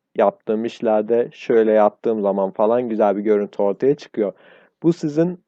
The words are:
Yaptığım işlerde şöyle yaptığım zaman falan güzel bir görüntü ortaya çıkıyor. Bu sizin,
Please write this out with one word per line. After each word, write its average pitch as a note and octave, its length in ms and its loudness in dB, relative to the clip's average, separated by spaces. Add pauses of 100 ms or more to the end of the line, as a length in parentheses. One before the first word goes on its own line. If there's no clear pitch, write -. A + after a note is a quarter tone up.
(160)
Yaptığım A2 480 0
işlerde A2+ 680 -2
şöyle A2+ 400 2
yaptığım G#2+ 500 2
zaman G2 280 0
falan A#2 380 0
güzel G#2+ 280 0
bir G#2 60 -4
görüntü G#2 400 -2
ortaya G2+ 320 0
çıkıyor. G#2 380 -6 (500)
Bu E3 100 0
sizin, E3+ 560 -4